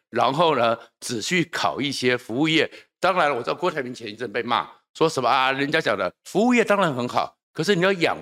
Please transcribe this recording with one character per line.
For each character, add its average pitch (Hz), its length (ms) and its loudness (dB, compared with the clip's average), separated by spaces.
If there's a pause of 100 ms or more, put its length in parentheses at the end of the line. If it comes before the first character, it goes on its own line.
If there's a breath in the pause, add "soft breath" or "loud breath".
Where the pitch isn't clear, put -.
(120)
然 117 200 2
后 156 240 2
呢， 117 220 2 (220 loud breath)
只 120 200 -6
去 175 260 0
考 85 360 -4
一 139 100 -4
些 123 240 0
服 120 240 -6
务 160 80 2
业？ 156 220 2 (300 loud breath)
当 180 160 2
然， 147 200 2
我 113 60 -4
知 - 60 -6
道 151 80 -2
郭 175 160 -2
台 156 100 -6
铭 123 100 -8
前 117 160 -12
一 104 60 -10
阵 110 180 -8
被 117 120 -4
骂， 107 260 -2 (240)
说 160 160 2
什 139 120 -2
么 120 60 2
啊， 131 240 2
人 139 180 -2
家 160 120 2
讲 113 160 0
的 92 160 -4 (120)
服 208 200 2
务 247 80 4
业 233 100 4
当 202 160 2
然 170 140 2
很 120 140 -4
好， 120 280 -4 (180)
可 160 100 -6
是 196 120 2
你 170 60 0
要 190 120 4
养 143 280 0